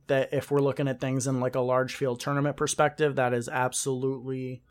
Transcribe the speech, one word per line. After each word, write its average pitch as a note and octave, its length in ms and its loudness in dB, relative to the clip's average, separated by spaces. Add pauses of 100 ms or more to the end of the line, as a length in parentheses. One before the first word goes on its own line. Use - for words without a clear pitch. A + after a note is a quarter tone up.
that C3+ 260 2
if C#3 180 -2
we're C#3+ 100 4
looking C#3 280 0
at B2+ 120 -4
things C3 260 -2
in, C3 140 0
like, B2+ 140 -2
a C3+ 60 0
large B2+ 340 2
field B2 260 -2
tournament C#3+ 360 0
perspective, D3 600 2
that B2 180 2
is A#2+ 140 -2
absolutely C3 1200 -2